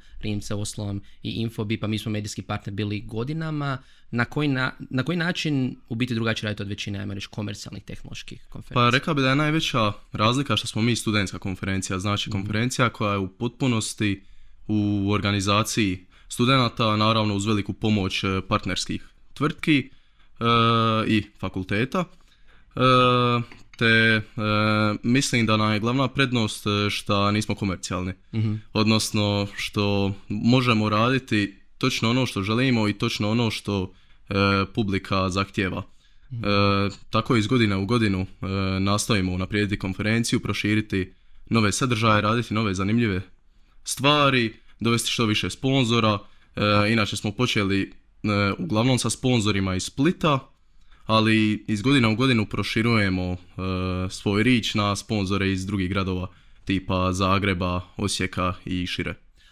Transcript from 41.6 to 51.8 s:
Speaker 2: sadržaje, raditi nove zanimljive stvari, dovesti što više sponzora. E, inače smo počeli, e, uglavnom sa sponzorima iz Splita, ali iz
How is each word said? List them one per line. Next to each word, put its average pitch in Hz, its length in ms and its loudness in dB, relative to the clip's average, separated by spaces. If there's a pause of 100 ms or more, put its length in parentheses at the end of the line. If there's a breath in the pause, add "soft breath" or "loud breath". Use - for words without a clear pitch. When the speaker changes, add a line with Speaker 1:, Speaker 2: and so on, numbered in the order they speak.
Speaker 2:
sadržaje, 110 480 2
raditi 110 340 0
nove 107 200 0
zanimljive 101 460 0 (640)
stvari, 131 720 2 (260 soft breath)
dovesti 117 300 0
što 123 160 0
više 107 240 0
sponzora. 117 680 2 (380 soft breath)
E, 104 360 4
inače 110 240 0
smo 107 160 -4
počeli, 98 600 0 (300)
e, 110 60 -2 (300)
uglavnom 110 400 2
sa 117 120 -2
sponzorima 101 640 2
iz 92 80 -2
Splita, 151 540 0 (680 soft breath)
ali 110 600 4
iz 107 140 0